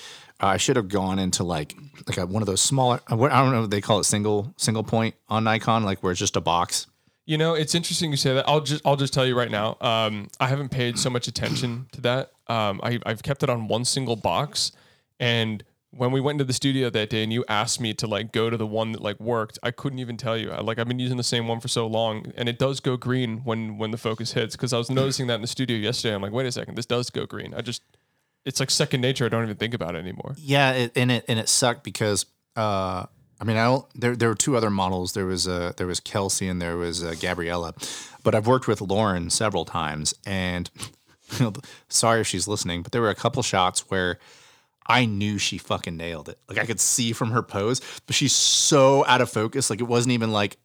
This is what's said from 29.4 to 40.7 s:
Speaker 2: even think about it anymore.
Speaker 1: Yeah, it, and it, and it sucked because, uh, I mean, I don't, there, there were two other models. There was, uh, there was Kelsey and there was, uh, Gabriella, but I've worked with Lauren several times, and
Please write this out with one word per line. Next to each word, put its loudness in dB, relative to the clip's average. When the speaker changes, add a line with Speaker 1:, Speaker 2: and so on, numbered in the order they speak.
Speaker 2:
even -4
think -4
about -4
it -6
anymore. -10
Speaker 1:
Yeah, 4
it, 0
and 4
it, 0
and 2
it -2
sucked 2
because, 0
uh, -2
I -10
mean, 2
I 4
don't, 4
there, 0
there 4
were 0
two 2
other 4
models. 0
There -2
was, 0
uh, -2
there -4
was -4
Kelsey -2
and -2
there -2
was, -4
uh, -4
Gabriella, -2
but 4
I've 2
worked 4
with 2
Lauren 0
several 0
times, -4
and -4